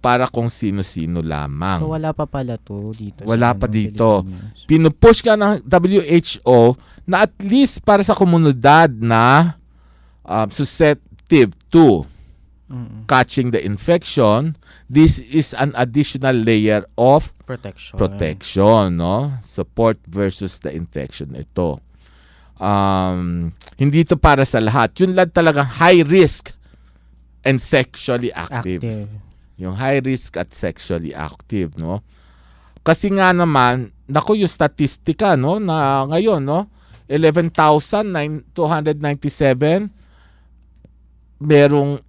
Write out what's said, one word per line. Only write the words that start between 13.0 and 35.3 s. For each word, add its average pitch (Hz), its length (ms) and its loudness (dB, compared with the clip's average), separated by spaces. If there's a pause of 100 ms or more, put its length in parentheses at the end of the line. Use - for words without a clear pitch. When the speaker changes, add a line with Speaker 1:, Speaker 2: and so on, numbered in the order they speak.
Speaker 1:
catching 127 460 0
the 110 100 -2
infection, 113 960 -2 (300)
this 151 340 4
is 135 320 -4
an 135 220 -4
additional 131 600 -2
layer 107 480 2 (120)
of 135 480 2
Speaker 2:
Protection. - 520 -16
Speaker 1:
protection, 98 1000 0
no? 110 460 -4
Support - 640 -4
versus 95 540 -6
the - 120 -12
infection 73 640 -12
ito. 71 480 -6 (720)
Um, 92 960 -2 (240)
hindi 143 260 0
ito 165 140 0
para 139 300 4
sa 131 140 -2
lahat. 113 360 0
Yun 185 180 0
lang 185 160 2
talagang 156 460 0
high 170 260 6
risk 160 520 2 (880)
and 135 140 -2
sexually 123 720 -4
active. 92 500 -8
Speaker 2:
Active. 107 280 -10 (480)
Speaker 1:
Yung 92 180 -10
high 135 240 -2
risk 131 380 -6
at 87 140 -8
sexually 82 600 -8
active, 76 640 -10
no? 85 300 -10 (760)
Kasi 175 300 0
nga 190 200 2
naman, 131 600 0 (140)
naku, 151 320 -2
yung 196 120 0
statistika, 160 840 -2